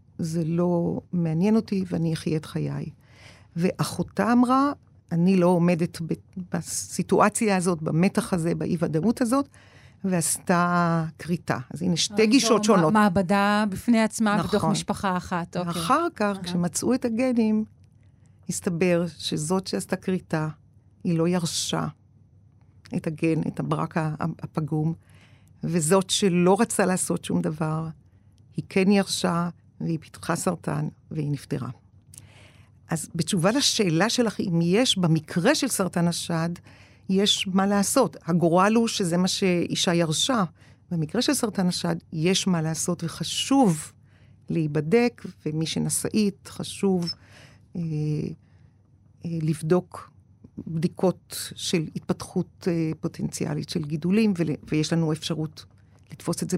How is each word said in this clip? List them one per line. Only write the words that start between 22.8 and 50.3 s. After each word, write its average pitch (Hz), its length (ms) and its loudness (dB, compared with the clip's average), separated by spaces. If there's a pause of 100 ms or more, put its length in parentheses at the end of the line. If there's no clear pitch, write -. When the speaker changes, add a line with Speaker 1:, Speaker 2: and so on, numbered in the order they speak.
Speaker 1:
את 180 100 -6
הגן, 160 400 0
את - 140 -6
הברק 156 360 -4
ה-, 156 240 -2
הפגום, 156 720 -4 (720)
וזאת 170 460 2
שלא 180 500 4
רצה 220 260 2
לעשות 180 380 -2
שום 175 180 -2
דבר, 160 440 -4 (720)
היא - 120 -6
כן 190 220 2
ירשה, 180 580 0 (320)
והיא 165 200 -2
פיתחה - 360 -6
סרטן, 151 520 -4 (220)
והיא 147 200 -4
נפטרה. 131 380 -6 (1200)
אז 165 240 -6
בתשובה 165 360 0
לשאלה 208 600 2
שלך, 226 300 0
אם 170 220 0
יש, 196 360 2
במקרה 170 560 2
של 285 140 -2
סרטן 175 400 0
השד, 170 420 -4 (580)
יש 196 440 2
מה 196 140 4
לעשות. 202 500 2 (100)
הגורל 175 480 4
הוא 233 140 4
שזה 175 280 -2
מה 185 120 2
שאישה 175 640 0
ירשה. 170 500 2 (460)
במקרה 170 320 -2
של 294 120 2
סרטן 196 320 0
השד, 170 300 -2 (160)
יש 175 340 0
מה 170 160 2
לעשות, 160 420 -2
וחשוב 170 880 0 (580)
להיבדק, 160 720 0 (240)
ומי 156 200 -4
שנשאית, 180 840 -2
חשוב, 175 640 -2 (640)
אה, 175 60 -6 (1400)
אה, 170 60 -8 (120)
לבדוק 160 680 -2 (560)